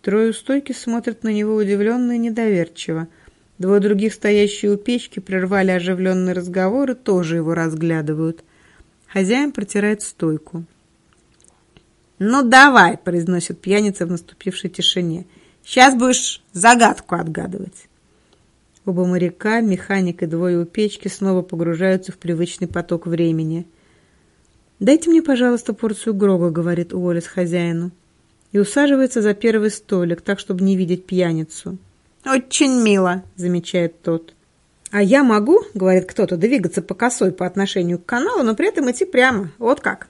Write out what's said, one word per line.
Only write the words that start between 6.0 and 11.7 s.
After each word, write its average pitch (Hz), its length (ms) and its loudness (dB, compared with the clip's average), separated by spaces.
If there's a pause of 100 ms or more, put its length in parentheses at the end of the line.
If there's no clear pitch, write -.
разговор 185 600 -2
и - 20 -2
тоже 180 420 -2
его 165 160 -2
разглядывают. 160 920 -4 (600)
Хозяин 247 460 -2
протирает 208 500 -2
стойку. 160 600 -6 (1500)